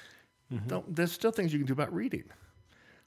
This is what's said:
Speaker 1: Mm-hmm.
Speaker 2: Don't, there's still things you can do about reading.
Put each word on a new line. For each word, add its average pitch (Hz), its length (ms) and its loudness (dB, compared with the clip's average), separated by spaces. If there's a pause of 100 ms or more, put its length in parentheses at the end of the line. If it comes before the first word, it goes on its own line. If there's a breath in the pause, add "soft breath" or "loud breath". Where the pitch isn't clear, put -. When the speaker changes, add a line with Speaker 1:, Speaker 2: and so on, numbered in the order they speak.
(520 soft breath)
Speaker 1:
Mm-hmm. 113 160 -2
Speaker 2:
Don't, 180 280 -2
there's 170 160 2
still - 180 2
things 185 220 2
you 147 60 2
can 139 80 2
do 131 60 2
about 143 220 0
reading. - 300 -2 (840 soft breath)